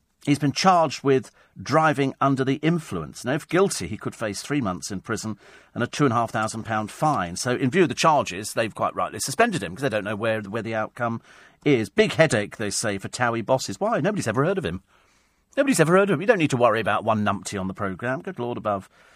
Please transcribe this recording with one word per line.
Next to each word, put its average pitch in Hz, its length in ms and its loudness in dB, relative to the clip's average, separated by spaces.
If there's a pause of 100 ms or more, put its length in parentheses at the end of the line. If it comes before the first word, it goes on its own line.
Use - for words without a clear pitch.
(240)
he's 147 140 2
been 139 140 2
charged 175 520 2
with 131 260 2 (300)
driving 139 600 2
under 135 240 2
the 135 120 0
influence. 151 680 -2
Now, 127 100 -2
if 156 140 -6
guilty, 185 380 0
he 110 100 -8
could - 180 -8
face 104 260 -6
three 143 200 -4
months 90 300 -4
in 92 100 -6
prison 110 380 -6 (360)
and 113 80 -4
a 120 40 -2
two - 180 0
and 127 80 4
a 117 40 2
half 117 140 0
thousand 110 320 -4
pound 107 280 -4
fine. 98 460 -2
So, 123 180 -2
in 127 160 0
view 180 120 4
of 156 60 2
the 120 60 -6
charges, 110 600 0
they've 110 200 -2
quite 98 200 -2
rightly 87 260 -4
suspended 190 420 0
him 87 120 -6
'cause 131 80 -12
they 143 60 0
don't 107 160 -2
know 107 120 -4
where, 110 260 -2
where 104 200 -8
the 113 120 -6
outcome 117 460 -4 (440)
is. 120 240 4
Big 214 260 2
headache, 123 420 2
they 104 140 -4
say, 101 280 -2
for 107 100 -10
Towie 117 360 -2
bosses. 131 340 -2
Why? 214 220 0
Nobody's 180 280 -2
ever 120 160 2
heard 190 140 0
of 147 60 -4
him. 87 180 -6 (720)
Nobody's 277 240 2
ever 165 160 4
heard 196 140 4
of 175 40 2
him. 143 60 0
You 196 60 -6
don't 220 120 6
need 151 120 2
to 131 60 0
worry 113 240 4
about 101 240 0
one 107 200 2
numpty 101 360 -2
on 95 80 -2
the 95 60 -6
programme. 107 480 -4
Good - 160 -10
Lord 120 200 -4
above. 98 300 -4 (280)